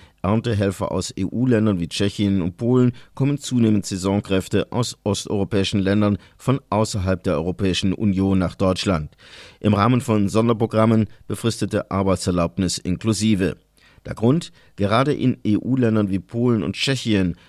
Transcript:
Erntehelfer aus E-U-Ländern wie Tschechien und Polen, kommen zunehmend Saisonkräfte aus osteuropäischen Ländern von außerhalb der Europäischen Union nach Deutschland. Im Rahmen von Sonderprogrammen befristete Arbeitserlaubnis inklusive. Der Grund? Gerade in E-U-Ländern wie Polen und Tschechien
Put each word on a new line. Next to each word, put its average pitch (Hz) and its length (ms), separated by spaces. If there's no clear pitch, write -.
Erntehelfer 101 720
aus - 260
E-U-Ländern 107 640
wie 85 80
Tschechien 98 560
und 90 140
Polen, 123 340
kommen 143 240
zunehmend 110 480
Saisonkräfte 98 840
aus - 320
osteuropäischen 98 760
Ländern 101 400
von 131 240
außerhalb 95 520
der 90 120
Europäischen 90 580
Union 98 480
nach 85 160
Deutschland. 92 580
Im 107 140
Rahmen 113 260
von 107 280
Sonderprogrammen 110 760
befristete 104 640
Arbeitserlaubnis 92 840
inklusive. 95 800
Der - 80
Grund? 131 380
Gerade 117 380
in 123 300
E-U-Ländern 107 640
wie 95 80
Polen 117 440
und 90 140
Tschechien 104 600